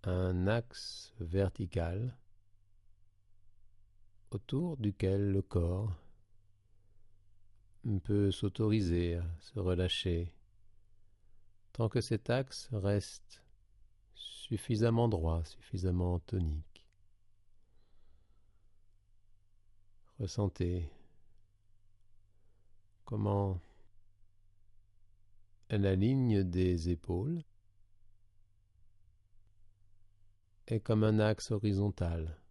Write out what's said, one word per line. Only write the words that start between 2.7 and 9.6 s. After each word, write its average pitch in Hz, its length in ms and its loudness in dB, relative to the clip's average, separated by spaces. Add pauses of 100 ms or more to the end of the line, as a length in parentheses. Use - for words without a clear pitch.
autour 151 480 -4
duquel 101 540 0
le 98 100 2
corps 90 520 0 (2000)
peut 101 260 2
s'autoriser 92 880 0
à 85 80 -4 (160)
se - 180 -12
relâcher 90 720 0 (1400)